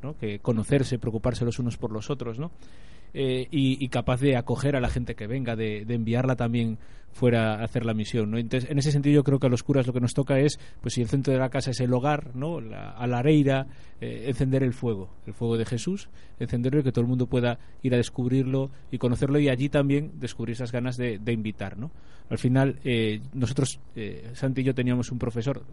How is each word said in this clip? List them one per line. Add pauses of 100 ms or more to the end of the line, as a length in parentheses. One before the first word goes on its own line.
¿no?
Que
conocerse,
preocuparse
los
unos
por
los
otros,
¿no? (600)
Eh,
y,
y
capaz
de
acoger
a
la
gente
que
venga,
de,
de
enviarla
también (320)
fuera
a
hacer
la
misión,
¿no?
Entonces,
en
ese
sentido,
yo
creo
que
a
los
curas
lo
que
nos
toca
es, (220)
pues,
si
el
centro
de
la
casa
es
el
hogar,
¿no?
La,
a
la
areira, (340)
eh,
encender
el
fuego, (160)
el
fuego
de
Jesús, (300)
encenderlo
y
que
todo
el
mundo
pueda (240)
ir
a
descubrirlo (180)
y
conocerlo,
y
allí
también
descubrir
esas
ganas
de,
de
invitar,
¿no? (400)
Al
final,
eh, (120)
nosotros, (160)
eh,
Santi
y
yo
teníamos
un
profesor,